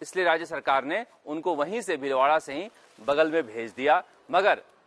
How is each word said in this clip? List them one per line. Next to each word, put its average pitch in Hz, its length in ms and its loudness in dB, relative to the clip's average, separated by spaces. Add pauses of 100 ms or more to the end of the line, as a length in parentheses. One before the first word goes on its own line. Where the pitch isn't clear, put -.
इसलिए 180 240 -2
राज्य 165 200 2
सरकार 139 380 0
ने 185 220 -4 (200)
उनको 160 300 -4
वहीं 170 260 -4
से 175 160 -4
भीलवाड़ा 135 420 2
से 147 140 -10
ही 175 160 -8 (300)
बगल 143 320 2
में 156 160 0
भेज 113 240 -8
दिया। 147 320 2 (280)
मगर 180 300 2 (260)